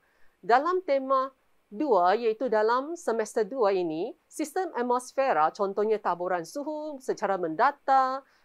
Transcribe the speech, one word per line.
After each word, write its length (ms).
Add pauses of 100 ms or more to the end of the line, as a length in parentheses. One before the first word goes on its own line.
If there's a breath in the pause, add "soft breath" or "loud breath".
(440)
dalam 400
tema 480 (400)
dua, 480
iaitu 320
dalam 480
semester 480
dua 240
ini, 400 (160)
sistem 480
atmosfera, 800
contohnya 460
taburan 420
suhu 560
secara 400
mendata 800 (240 soft breath)